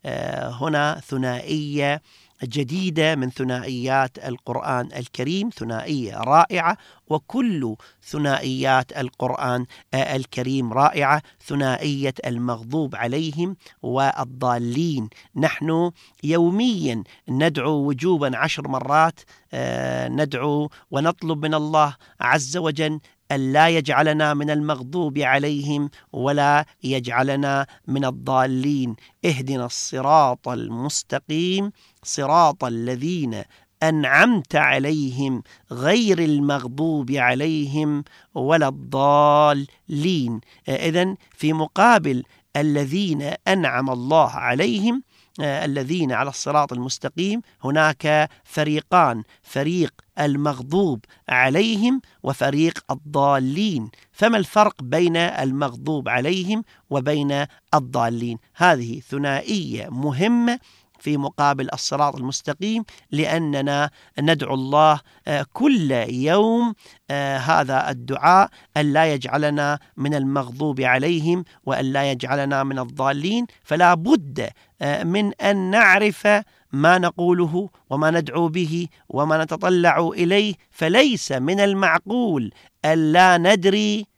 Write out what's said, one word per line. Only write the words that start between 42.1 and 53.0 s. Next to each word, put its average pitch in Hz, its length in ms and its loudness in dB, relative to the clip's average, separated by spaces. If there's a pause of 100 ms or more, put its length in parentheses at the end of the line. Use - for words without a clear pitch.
الذين 147 800 0 (140)
أنعم 135 420 0
الله 127 400 2
عليهم، 202 760 -2 (380)
آه، 147 240 -4
الذين 143 460 -2
على 127 180 0
الصراط 143 440 -2
المستقيم، 165 680 -4 (220)
هناك 151 640 2 (140)
فريقان، 151 800 0 (200)
فريق 151 500 -2 (260)
المغضوب 143 800 0 (300)
عليهم 208 720 2 (220)
وفريق 139 560 0 (120)
الضالين. 143 960 0 (220)